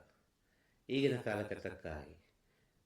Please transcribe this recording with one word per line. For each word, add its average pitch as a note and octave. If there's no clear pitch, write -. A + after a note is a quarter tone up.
ಈಗಿನ C3
ಕಾಲಕ್ಕೆ G#2
ತಕ್ಕ F#2
ಹಾಗೆ D2+